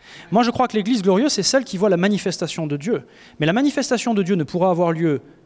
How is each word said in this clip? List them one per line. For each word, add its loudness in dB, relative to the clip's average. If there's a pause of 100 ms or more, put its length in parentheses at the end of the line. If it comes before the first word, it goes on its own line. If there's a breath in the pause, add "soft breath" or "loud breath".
(300 loud breath)
Moi, 4
je 0
crois 0
que -8
l'église 0
glorieuse, 2
c'est -2
celle 0
qui -8
voit 2
la 4
manifestation -2
de -4
Dieu. -4 (320 loud breath)
Mais 0
la 2
manifestation 0
de 2
Dieu 0
ne 0
pourra 0
avoir 2
lieu 0 (260 loud breath)